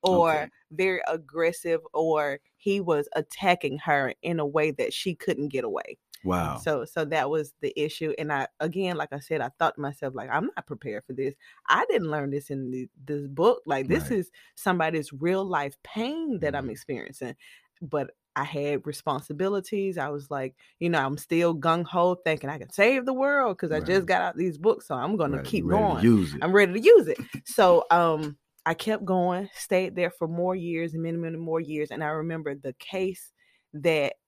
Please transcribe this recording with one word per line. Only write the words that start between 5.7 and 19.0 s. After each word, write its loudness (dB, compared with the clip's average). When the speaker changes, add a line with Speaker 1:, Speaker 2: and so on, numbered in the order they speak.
Speaker 2:
Wow. 0
Speaker 1:
So, -2
so -4
that 0
was -2
the -4
issue. -4
And -4
I, -2
again, -2
like -6
I -8
said, -4
I -4
thought 2
to -14
myself, -6
like, -10
"I'm 0
not -10
prepared -8
for -14
this. -4
I 4
didn't 2
learn -2
this -6
in -6
the, -8
this -6
book. 2
Like, -2
this 0
Speaker 2:
Right. -4
Speaker 1:
is -8
somebody's -2
real -2
life -4
pain -4
that -2
I'm -4
Speaker 2:
Mm-hmm. -6
Speaker 1:
experiencing." -10
But -4
I -2
had -4
responsibilities. -2